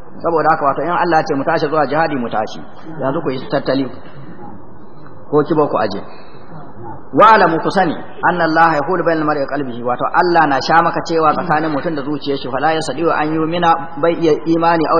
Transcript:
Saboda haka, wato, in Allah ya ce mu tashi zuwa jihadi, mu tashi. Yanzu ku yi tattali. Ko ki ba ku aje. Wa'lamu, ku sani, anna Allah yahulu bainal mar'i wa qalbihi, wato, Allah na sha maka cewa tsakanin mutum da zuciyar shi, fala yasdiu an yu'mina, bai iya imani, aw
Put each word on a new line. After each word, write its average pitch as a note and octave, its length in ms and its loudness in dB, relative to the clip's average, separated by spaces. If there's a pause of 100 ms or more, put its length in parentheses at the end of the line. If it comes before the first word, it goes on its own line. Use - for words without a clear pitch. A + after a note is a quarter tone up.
(160)
Saboda D#3 320 0
haka, D#3 160 2
wato, C#3 180 0
in D#3 80 -2
Allah E3 300 2
ya D3 80 -2
ce D#3 80 0
mu C#3 80 -2
tashi D#3+ 240 0
zuwa D3+ 180 2
jihadi, D3+ 300 0
mu A#2 120 -2
tashi. G#2+ 320 -4 (360)
Yanzu C#3 240 -2
ku D#3+ 100 -4
yi B2+ 80 -4 (140)
tattali. C#3 320 0 (1400)
Ko D3 160 4
ki D#3+ 100 -2
ba D3 140 2
ku - 80 -2
aje. G2+ 240 -2 (1120)
Wa'lamu, F3 480 6
ku - 80 -2
sani, F3 240 2 (320)
anna E3+ 200 2
Allah D#3+ 360 4
yahulu E3+ 240 0
bainal D#3+ 240 2
mar'i D3 160 0
wa C3+ 80 -6
qalbihi, C3 320 -4
wato, B2 240 -2
Allah E3+ 400 4
na C#3 160 2
sha E3 160 4
maka D#3+ 240 0
cewa D#3+ 320 2
tsakanin D#3 320 0
mutum D3+ 260 -4
da C#3+ 60 -4
zuciyar C#3 400 -4
shi, C3+ 80 -8
fala C3+ 240 0
yasdiu D#3 400 -2
an D3+ 160 0
yu'mina, E3 420 0 (300)
bai E3 160 2
iya D#3+ 160 2 (160)
imani, E3 400 2
aw E3 120 4